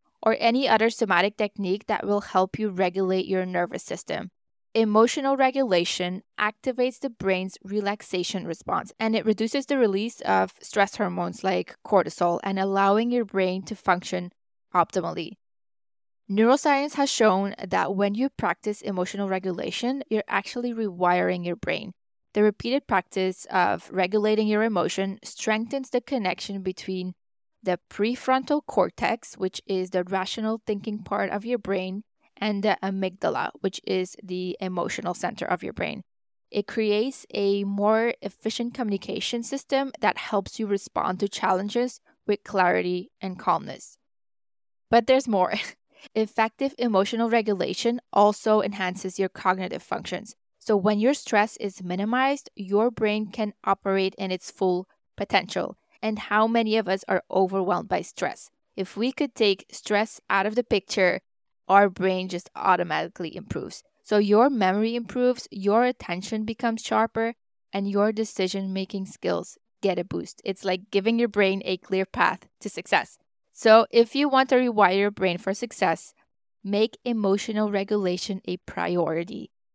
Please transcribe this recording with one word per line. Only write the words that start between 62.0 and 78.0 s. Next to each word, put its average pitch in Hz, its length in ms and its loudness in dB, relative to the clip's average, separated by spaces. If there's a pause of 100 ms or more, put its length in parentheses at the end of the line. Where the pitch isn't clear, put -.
just 180 260 -8
automatically 170 800 0
improves. - 480 -10 (180)
So - 160 0
your 208 320 6
memory 214 460 0
improves, 247 560 -2
your 202 340 2
attention 214 600 -4
becomes 226 360 -2
sharper, 226 540 0 (360)
and 202 160 -2
your 202 240 2
decision-making 190 920 -4
skills 180 540 -6 (240)
get 185 160 2
a 175 40 -2
boost. 175 400 -8
It's 190 220 -4
like 185 240 -2
giving 214 300 2
your 240 80 4
brain 196 360 2
a 185 140 -2
clear 190 300 -2
path 175 400 0 (140)
to 202 80 -8
success. - 500 -2 (340)
So 220 380 8
if 233 240 4
you 285 140 2
want 262 200 4
to 262 60 6
rewire 214 420 4
your 202 140 2
brain 185 260 0
for 196 160 -2
success, - 640 -2 (480)
make 202 420 2
emotional 208 640 0
regulation 196 760 -2